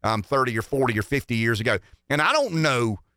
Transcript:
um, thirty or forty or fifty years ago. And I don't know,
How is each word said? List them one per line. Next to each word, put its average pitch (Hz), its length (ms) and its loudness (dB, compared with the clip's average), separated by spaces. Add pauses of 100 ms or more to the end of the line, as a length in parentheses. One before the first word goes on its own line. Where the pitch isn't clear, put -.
um, 110 200 -2
thirty 127 340 0
or 110 60 0
forty 131 340 -2
or 107 60 0
fifty 131 320 -4
years 113 240 0
ago. 110 200 0 (300)
And 147 140 0
I 208 80 2
don't 233 320 0
know, 120 380 0 (160)